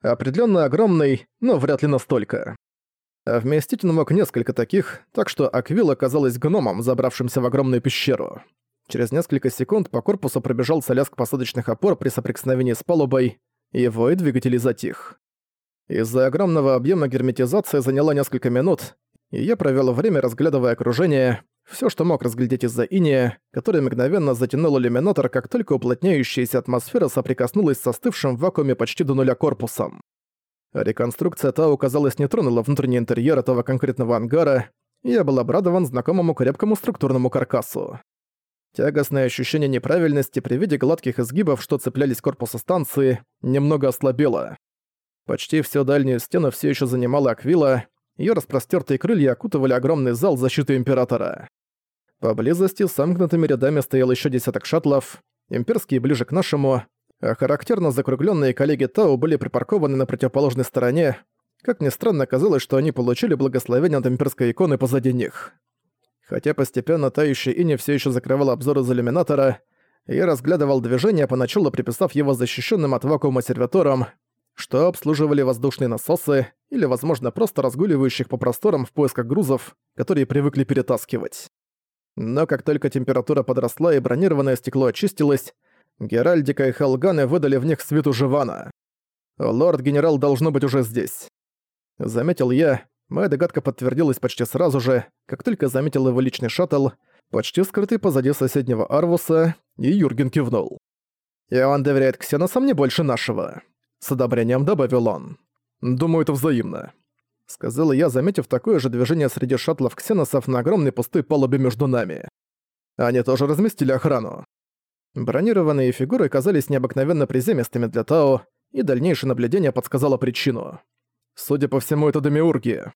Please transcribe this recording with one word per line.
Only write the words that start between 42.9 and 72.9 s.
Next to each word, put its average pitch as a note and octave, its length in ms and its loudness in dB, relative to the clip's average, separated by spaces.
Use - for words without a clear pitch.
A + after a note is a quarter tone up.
немного C#3 480 0
ослабело. B2 640 -2
Почти - 360 -2
всю C#3+ 220 -2
дальнюю C3 380 2
стену D#3+ 300 0
все - 180 -4
еще C#3 160 0
занимала B2+ 460 0
Аквила, C3+ 520 2
ее G#3 180 0
распростертые C#3+ 640 -2
крылья D#3 360 2
окутывали C3+ 400 0
огромный C3 400 2
зал C#3+ 240 0
защиты C3 400 0
Императора. B2 720 -2
Поблизости E3 640 0
с - 60 -4
сомкнутыми E3+ 520 0
рядами C#3 360 0
стоял B2+ 280 2
еще B2+ 200 0
десяток B2 360 -4
шаттлов, C#3+ 560 0
имперские C3+ 500 -2
ближе B2 240 0
к - 80 -6
нашему, C#3 540 0
а A2+ 140 0
характерно D3+ 560 0
закругленные C3+ 640 0
коллеги C#3 320 0
Тау D#3 300 2
были D3+ 200 0
припаркованы D3 600 -2
на C3 100 0
противоположной C3 600 0
стороне. C3 520 0
Как - 180 -2
ни C#3+ 100 0
странно, D#3+ 360 0
казалось, C#3+ 380 2
что - 140 -2
они D3 140 2
получили B2 440 0
благословение C3+ 640 0
от B2 80 -2
имперской B2+ 440 0
иконы D3 280 0
позади B2+ 340 0
них. - 400 -6
Хотя - 280 -4
постепенно C#3 560 -2
тающий C#3+ 400 0
иней E3 240 0
все C#3+ 180 -2
еще C#3 160 -2
закрывал C3 400 0
обзор C3 300 0
из B2+ 100 0
иллюминатора, C3+ 720 0
я D3+ 180 0
разглядывал C#3+ 560 0
движение, C3+ 460 2
поначалу C3 420 0
приписав A#2 440 -2
его C#3 200 2
защищенным C3 640 -2